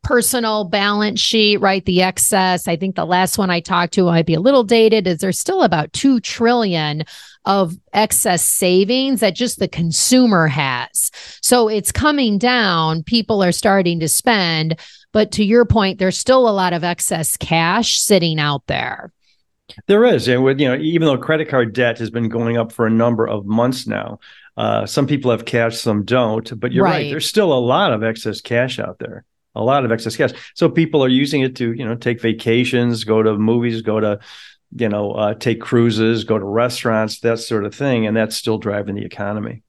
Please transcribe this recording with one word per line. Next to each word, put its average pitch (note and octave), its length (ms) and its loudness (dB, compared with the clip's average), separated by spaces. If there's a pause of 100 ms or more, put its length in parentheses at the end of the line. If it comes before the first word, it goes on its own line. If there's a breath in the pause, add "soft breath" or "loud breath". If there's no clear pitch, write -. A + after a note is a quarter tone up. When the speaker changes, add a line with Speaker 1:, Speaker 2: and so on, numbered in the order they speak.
Speaker 1:
personal A3+ 600 0
balance G#3 560 0
sheet, G#3 380 2
right, G3 260 2
the F3+ 180 2
excess, F#3 640 0
I E3+ 80 0
think F#3 220 -4
the E3 80 -2
last F3+ 340 0
one F#3+ 120 0
I F3 100 0
talked F3 340 -2
to F#3 120 4
might E3 200 2
be E3 80 2
a D#3+ 60 0
little B3 240 4
dated, A3 420 4
is E3+ 120 0
there's F#3+ 200 -2
still F#4 240 0
about D#3+ 300 0
two C4+ 260 2
trillion F3+ 880 0 (400 loud breath)
of F#3+ 320 0 (160)
excess G#3 520 0
savings G3+ 760 2
that G3 160 0
just - 240 -4
the G3 80 -2
consumer E3+ 800 2
has. C3 640 -4 (280 loud breath)
So A#3+ 280 2
it's G#3+ 240 -2
coming C#4+ 440 0
down. F3+ 680 0
People A3 400 0
are F3 80 2
starting F3 480 2
to D#3+ 80 -2
spend. E3 680 0 (360 loud breath)
But G#3+ 200 2
to G#3+ 120 0
your A3+ 200 6
point, G3+ 360 0
there's F#3 180 0
still B3+ 300 4
a - 20 4
lot F#3 220 0
of E3 100 -4
excess E3+ 540 -4
cash F3 640 0
sitting E3 400 2
out D3 260 -2
there. B2+ 460 -6 (720 loud breath)
Speaker 2:
There G#3 180 4
is. F3 220 4
And B2+ 160 2
with, C3+ 160 2
you D3 80 2
know, B2+ 100 2
even D#3+ 300 0
though C3+ 120 2
credit D#3+ 300 -2
card A#2+ 260 0
debt A#2+ 240 0
has A2+ 120 -6
been A2+ 180 -4
going A#2 280 -2
up A#2 160 -2
for A#2 140 0
a A2 40 0
number A2+ 380 2
of G#2+ 180 -8
months A#2+ 400 -2
now, G#2+ 320 -8 (380 loud breath)
uh, A2 280 0
some C#3 220 -2
people C#3 240 0
have A2+ 140 -2
cash, A#2 320 0
some G#2 280 -2
don't. A2+ 540 -2
But B2 140 -4
you're F#3+ 120 4
right. F3 80 2
Speaker 1:
Right. D3 180 -4
Speaker 2:
There's D3 180 -6
still G3 240 2
a B2+ 80 2
lot C#3+ 320 2
of G#2+ 100 -2
excess A2 380 -4
cash B2 400 -2
out - 180 -10
there. - 260 -14 (300)
A A2 80 -4
lot C#3 220 2
of A2 80 0
excess A2+ 240 -4
cash. C3+ 140 0 (240 loud breath)
So - 160 2
people D#3+ 340 2
are B2+ 40 2
using C#3 340 2
it C3 140 -4
to, A#2 180 -4
you B2+ 100 -10
know, A2+ 100 -4
take A#2 280 -4
vacations, A#2+ 840 0
go A2 180 2
to A2 120 2
movies, A2+ 480 0
go A2 180 -2
to, G#2 180 -2 (560 loud breath)
you A#2 140 -2
know, G#2 240 -4
uh, G#2+ 220 -2
take A2+ 260 -2
cruises, A2+ 640 0
go A2 140 0
to F#2+ 80 -4
restaurants, A2 760 -2
that A#2 180 -2
sort G#2+ 280 -4
of G2 80 -10
thing. B2 320 -2
And G#2+ 100 -2
that's A2 180 -2
still A2 220 -4
driving G2+ 380 -6
the G#2 100 -8
economy. G#2 640 -10